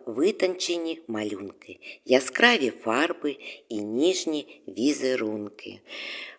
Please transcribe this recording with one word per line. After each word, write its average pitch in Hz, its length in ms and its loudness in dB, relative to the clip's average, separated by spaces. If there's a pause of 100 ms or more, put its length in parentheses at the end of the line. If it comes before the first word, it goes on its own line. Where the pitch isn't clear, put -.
витончені 170 1000 0
малюнки, 104 720 -6 (260)
яскраві 135 640 6
фарби 139 680 0 (320)
і 107 120 -4
ніжні 151 880 0
візерунки. 110 1120 -2 (580)